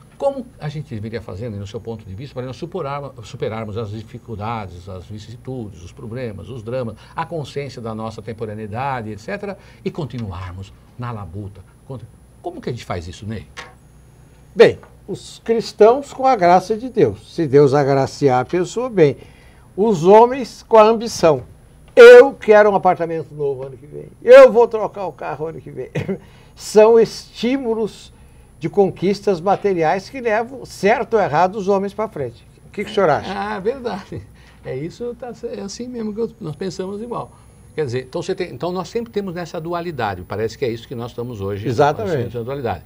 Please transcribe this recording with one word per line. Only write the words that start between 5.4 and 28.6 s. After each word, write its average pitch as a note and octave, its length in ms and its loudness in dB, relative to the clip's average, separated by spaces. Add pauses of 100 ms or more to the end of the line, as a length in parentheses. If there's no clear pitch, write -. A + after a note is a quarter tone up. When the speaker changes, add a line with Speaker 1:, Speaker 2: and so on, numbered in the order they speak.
Speaker 1:
os F2+ 100 -20
problemas, G#2+ 560 -12
os B2+ 140 -14
dramas, A2+ 340 -8 (180)
a D#3+ 120 -8
consciência C#3+ 560 -10
da A2 120 -10
nossa A2 280 -12
temporaneidade, A2 880 -10
et G#2 80 -12
cetera, G3+ 400 -12 (260)
e F#3+ 60 -6
continuarmos G2 840 -12 (260)
na A#2+ 120 -10
labuta? G2+ 520 -14 (240)
Contra-, C3 220 -16 (320)
como E4+ 220 -12
que - 80 -8
a - 20 -6
gente A#2 120 -12
faz F2 220 -8
isso, F#2+ 200 -16
Ney? G#2+ 200 -10 (1080)
Speaker 2:
Bem, - 240 6 (280)
os - 380 -14
cristãos A3+ 680 2
com C4 120 -4
a C4 80 4
graça F#3 440 2
de B3+ 100 -10
Deus. C#3+ 460 -2
Se E3 120 -2
Deus C3+ 280 4
agraciar C3+ 680 0
a B2 40 -4
pessoa, F#3 440 -4
bem. D#3+ 300 2 (580)
Os F#3+ 280 0
homens A#3 600 4
com A3+ 120 6
a G#3+ 40 10
ambição. G#3+ 600 0 (500)
Eu B3 380 12
quero G#3+ 380 6
um G3 40 0
apartamento E3 600 -2
novo C#3 320 -6
ano C3+ 100 -18
que C#3+ 100 -20
vem. D3 220 -16 (140)
Eu B3+ 280 12
vou A3+ 160 4
trocar G#3 400 -8
o E3 60 -10
carro D#3 340 -10
ano D#3 140 -14
que D3 100 -18
vem. C3 200 -12 (300)
<laughs> - 360 -20
São A3 420 6
estímulos A3+ 1120 -4 (460)
de D#3+ 100 -8